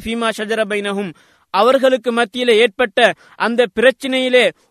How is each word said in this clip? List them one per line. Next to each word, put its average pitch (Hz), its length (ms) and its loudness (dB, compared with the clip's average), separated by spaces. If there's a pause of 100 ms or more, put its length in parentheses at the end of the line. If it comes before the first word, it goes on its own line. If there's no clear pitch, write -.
ஃபீமா 226 320 -4
ஷஜர 220 280 -4
பைனஹும்", 202 480 -6 (380)
அவர்களுக்கு 254 600 2
மத்தியிலே 240 440 0
ஏற்பட்ட 226 580 0 (200)
அந்த 233 320 0 (140)
பிரச்சனையிலே 254 720 2 (200)